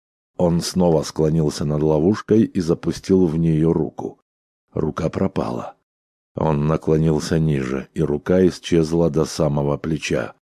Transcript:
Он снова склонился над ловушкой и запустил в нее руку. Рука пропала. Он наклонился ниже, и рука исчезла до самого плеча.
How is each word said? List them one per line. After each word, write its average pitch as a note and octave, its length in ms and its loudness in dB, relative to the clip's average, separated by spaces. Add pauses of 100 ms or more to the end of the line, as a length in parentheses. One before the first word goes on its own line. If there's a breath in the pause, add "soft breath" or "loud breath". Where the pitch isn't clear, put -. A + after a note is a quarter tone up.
(380)
Он E2+ 240 2
снова E2+ 400 2
склонился D#2 640 0
над D2 160 -2
ловушкой F2+ 640 2
и - 160 -4
запустил F2 680 0
в D#2 100 0
нее E2 380 2
руку. - 480 -6 (500)
Рука D#2 380 -4
пропала. B1 680 -4 (580)
Он D2+ 320 0
наклонился D#2 720 0
ниже, C2+ 540 -2
и - 80 -6
рука D#2+ 460 2
исчезла E2 640 0
до D2 160 0
самого C#2+ 500 -2
плеча. C#2+ 560 -6 (240)